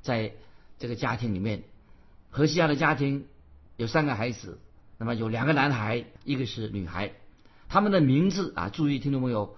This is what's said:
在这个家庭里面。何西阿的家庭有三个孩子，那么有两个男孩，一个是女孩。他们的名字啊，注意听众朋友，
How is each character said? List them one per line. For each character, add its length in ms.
在 300
这 80
个 80
家 180
庭 180
里 60
面。 240
何 140
西 140
阿 60
的 80
家 220
庭 300
有 100
三 180
个 120
孩 160
子， 260
那 80
么 80
有 140
两 180
个 60
男 180
孩， 360
一 100
个 100
是 260
女 180
孩。 240
他 120
们 120
的 80
名 300
字 260
啊， 120
注 220
意 80
听 140
众 80
朋 100
友， 280